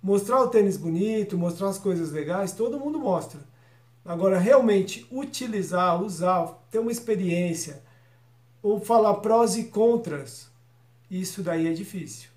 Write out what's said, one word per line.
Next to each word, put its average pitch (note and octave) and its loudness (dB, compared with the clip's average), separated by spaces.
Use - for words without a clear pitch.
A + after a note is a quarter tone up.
Mostrar G3+ 2
o B3 2
tênis G3+ 4
bonito, F#3 -2
mostrar F3 -2
as F#3+ -6
coisas E3+ -2
legais, E3+ -4
todo A#3+ -4
mundo D4+ -6
mostra. F3+ -4
Agora, F3+ 2
realmente G#3 4
utilizar, F#3 -2
usar, F3+ 0
ter A3 -2
uma A#3 -2
experiência, F3 -2
ou G#3 0
falar G#3+ 4
prós A3 2
e A3+ -4
contras, G3+ 0
isso F#3 -6
daí E3 -2
é E3 0
difícil. E3+ -10